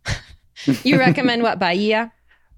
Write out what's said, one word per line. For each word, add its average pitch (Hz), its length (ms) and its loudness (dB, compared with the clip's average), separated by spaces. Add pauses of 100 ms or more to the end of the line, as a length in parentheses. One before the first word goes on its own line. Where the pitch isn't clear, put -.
<laughs> - 100 -4 (680)
You 254 160 4
recommend 262 440 2
what, 220 160 0
Bahia? 208 520 0 (460)